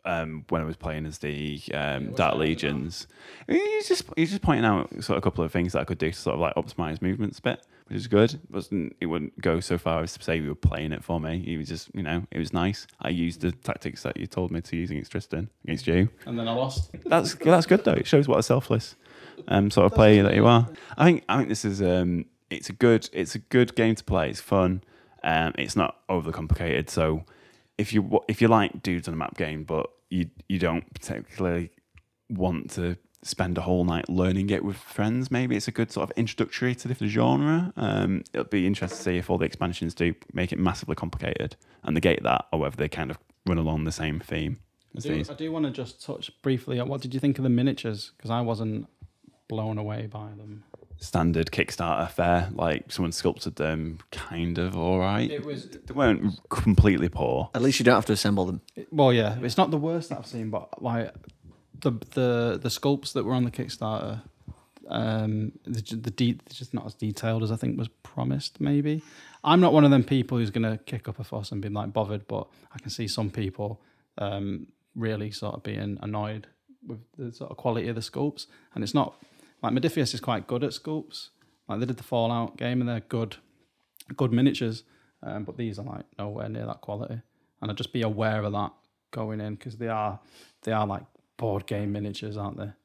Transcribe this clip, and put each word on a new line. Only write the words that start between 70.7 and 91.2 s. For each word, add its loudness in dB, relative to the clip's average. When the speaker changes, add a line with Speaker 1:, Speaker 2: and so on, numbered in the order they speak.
Speaker 2:
kick -10
up -10
a -12
fuss -8
and -6
be, -8
like, -6
bothered, -2
but -6
I -16
can -14
see -6
some -2
people, -6
um, -6
really -4
sort -8
of -14
being -6
annoyed -8
with -12
the -10
sort -14
of -12
quality -2
of -4
the -6
sculpts. -6
And -4
it's -6
not, 2
like, 0
Modiphius 0
is -6
quite -2
good -2
at -4
sculpts. -10
Like, -6
they 0
did -6
the -16
Fallout -2
game -2
and -2
they're -4
good, -4
good 0
miniatures, 2
um, -10
but -12
these -6
are, -12
like, -12
nowhere -8
near -8
that -8
quality. -8
And -6
I'd -6
just -8
be -2
aware 0
of -2
that -4
going -8
in, -8
'cause -14
they -6
are, -2
they -4
are, 0
like, -6